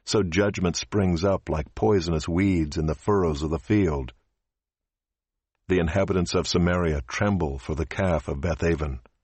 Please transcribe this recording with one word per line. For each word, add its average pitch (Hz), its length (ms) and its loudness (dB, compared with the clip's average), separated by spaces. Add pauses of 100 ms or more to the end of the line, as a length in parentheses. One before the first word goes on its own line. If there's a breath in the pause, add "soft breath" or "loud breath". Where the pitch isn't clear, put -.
So 107 180 2
judgment 92 540 0
springs 92 480 0
up 95 240 0
like 78 260 -6
poisonous 87 500 2
weeds 87 520 0
in 78 80 0
the 78 100 0
furrows 85 480 0
of 78 60 -2
the 80 100 -2
field. 80 540 0 (1500)
The 92 120 4
inhabitants 90 560 0
of 87 120 0
Samaria 87 540 2
tremble 82 580 -2
for 78 160 -6
the 78 100 -2
calf 87 440 -2
of 71 100 -4
Bethaven. 78 640 -2 (220)